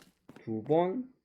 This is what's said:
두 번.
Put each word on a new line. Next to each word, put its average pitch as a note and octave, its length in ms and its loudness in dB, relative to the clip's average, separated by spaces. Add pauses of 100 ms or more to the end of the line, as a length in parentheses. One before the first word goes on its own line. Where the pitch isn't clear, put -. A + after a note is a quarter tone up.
(440)
두 A2 200 -6
번. F3+ 400 2 (220)